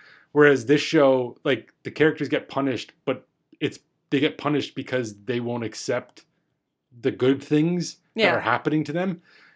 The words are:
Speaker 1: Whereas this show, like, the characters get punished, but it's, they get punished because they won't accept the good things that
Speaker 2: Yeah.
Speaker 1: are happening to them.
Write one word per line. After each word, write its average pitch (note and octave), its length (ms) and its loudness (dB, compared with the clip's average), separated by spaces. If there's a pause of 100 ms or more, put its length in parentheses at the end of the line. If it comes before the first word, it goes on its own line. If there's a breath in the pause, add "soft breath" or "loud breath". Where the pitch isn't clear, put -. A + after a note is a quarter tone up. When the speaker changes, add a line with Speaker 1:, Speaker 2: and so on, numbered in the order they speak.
(320 soft breath)
Speaker 1:
Whereas C#3+ 320 6
this C#3+ 160 4
show, C3+ 640 2
like, C3 380 -2
the - 80 -10
characters D3+ 380 0
get C#3+ 200 -4
punished, C3+ 460 -4 (100)
but - 220 -4 (340)
it's, C#3+ 200 -4 (280)
they C#3 120 0
get C#3 180 0
punished C#3+ 360 -4
because B2+ 500 -6
they A#2+ 140 -4
won't A#2+ 260 -6
accept - 600 -8 (720)
the B2+ 120 -2
good C3+ 320 0
things E3 540 0 (180)
that A3+ 80 -2
Speaker 2:
Yeah. C#3 120 4
Speaker 1:
are G#2+ 60 -2
happening C3 440 0
to D3 80 -8
them. F3+ 300 -4 (340 soft breath)